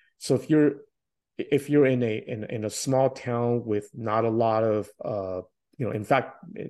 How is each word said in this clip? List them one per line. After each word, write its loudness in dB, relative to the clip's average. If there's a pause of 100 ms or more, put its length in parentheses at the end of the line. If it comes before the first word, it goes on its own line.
(180)
So 0
if -2
you're, 4 (640)
if -2
you're 6
in 2
a, -2
in, -8
in -6
a -4
small 2
town -2
with -2
not 0
a 2
lot 2
of, 0 (140)
uh, -6 (340)
you -4
know, -4
in -6
fact, 0 (320)